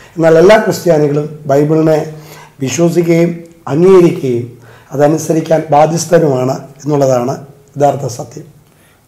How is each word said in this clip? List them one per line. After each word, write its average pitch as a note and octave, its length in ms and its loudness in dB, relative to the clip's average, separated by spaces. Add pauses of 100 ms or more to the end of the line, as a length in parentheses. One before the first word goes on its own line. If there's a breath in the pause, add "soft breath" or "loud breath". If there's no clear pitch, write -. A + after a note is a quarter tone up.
(160 loud breath)
എന്നാൽ D#3+ 220 4
എല്ലാ G3 180 6
ക്രിസ്ത്യാനികളും D3+ 880 -2
ബൈബിളിനെ D#3 680 0 (480 loud breath)
വിശ്വസിക്കുകയും E3+ 840 0 (240)
അംഗീകരിക്കുകയും D3+ 920 2 (340 soft breath)
അതനുസരിക്കാൻ D#3 800 0
ബാധ്യസ്ഥരുമാണ് D3+ 880 0 (260)
എന്നുള്ളതാണ് C3+ 600 -2 (320)
യഥാർത്ഥ C3+ 280 0
സത്യം. - 480 -14 (540 soft breath)